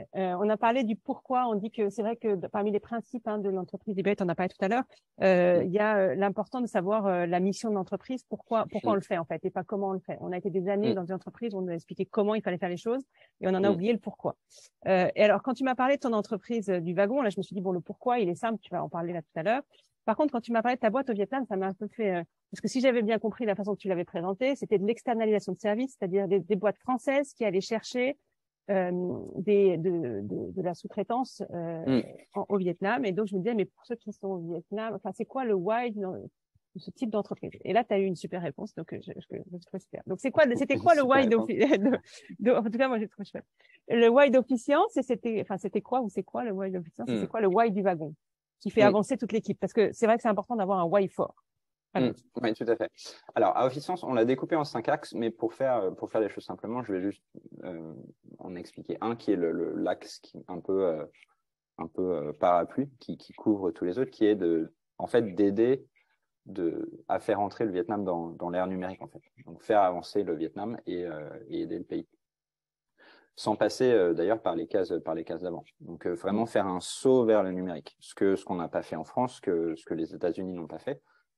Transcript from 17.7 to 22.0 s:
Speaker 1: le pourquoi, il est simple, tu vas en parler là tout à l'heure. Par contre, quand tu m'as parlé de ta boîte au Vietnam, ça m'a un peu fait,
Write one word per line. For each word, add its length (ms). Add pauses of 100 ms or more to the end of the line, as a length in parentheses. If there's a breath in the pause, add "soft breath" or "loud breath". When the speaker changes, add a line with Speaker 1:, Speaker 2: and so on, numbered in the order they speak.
Speaker 1:
le 100
pourquoi, 360
il 120
est 40
simple, 280
tu 80
vas 120
en 60
parler 240
là 80
tout 80 (100)
à 40
l'heure. 200 (440 soft breath)
Par 100
contre, 160
quand 80
tu 120
m'as 100
parlé 140
de 40
ta 80
boîte 220
au 20
Vietnam, 320
ça 120
m'a 100
un 80
peu 120
fait, 280